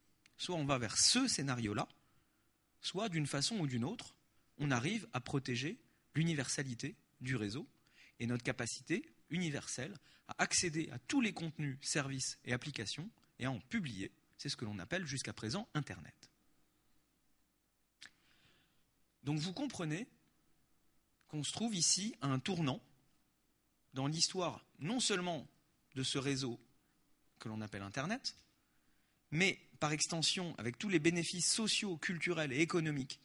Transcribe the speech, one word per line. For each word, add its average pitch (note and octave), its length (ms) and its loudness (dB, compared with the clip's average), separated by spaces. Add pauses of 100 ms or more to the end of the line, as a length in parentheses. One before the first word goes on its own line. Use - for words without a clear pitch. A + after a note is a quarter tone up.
(360)
soit F3+ 200 -2
on D3+ 80 0
va C3+ 140 4
vers A#2 200 0
ce B3+ 300 6
scénario-là, A#2+ 580 0 (920)
soit G#3+ 280 -2
d'une D#3 200 2
façon C#3+ 320 0
ou D3 80 2
d'une B2 160 2
autre, - 320 -6 (420)
on C#3+ 140 2
arrive E3 400 2
à B2+ 80 0
protéger C3+ 580 -2 (380)
l'universalité C#3+ 800 0 (240)
du B2+ 160 0
réseau G#2+ 320 -2 (500)
et A#2 80 -2
notre B2 160 0
capacité - 640 -2 (220)
universelle D#3+ 640 -4 (300)
à - 160 -2
accéder E3 480 2
à A#2+ 80 -8
tous C#4+ 220 2
les G#3 120 4
contenus, D3 500 -4
services C3+ 640 -2
et A#2+ 80 0
applications C#3 560 -2 (300)
et A#2 60 -2
à C3+ 80 2
en G#2 80 -4
publier. B2 500 -4 (260)
C'est - 120 -8
ce - 80 -4
que - 80 -6
l'on G#2 160 -4
appelle E3+ 260 -2
jusqu'à C3 260 -4
présent F3 420 -4
Internet. - 560 -6 (3000)
Donc D3+ 160 0
vous F3 140 -2
comprenez F#3+ 560 -2 (1200)
qu'on D3+ 160 -4
se - 80 -2
trouve A3 220 -2
ici F#3+ 460 2
à C#3 60 -2
un C3+ 140 2
tournant E3 420 0 (1120)
dans C3 120 0
l'histoire D#3+ 580 0 (160)
non G#3+ 200 0
seulement F3+ 460 2 (480)
de C3 80 -2
ce C#3 160 0
réseau C3 420 0 (800)
que A#2 100 -8
l'on A2 120 -4
appelle G#2 220 -6
Internet, D3 540 -4 (920)
mais E3+ 280 2 (220)
par D3+ 120 2
extension E3 640 0
avec A#2+ 220 -4
tous G#3+ 100 -4
les F3+ 100 4
bénéfices E3+ 520 4
sociaux, G#3 460 2
culturels D#3+ 560 0
et C3+ 80 4
économiques D#3+ 640 2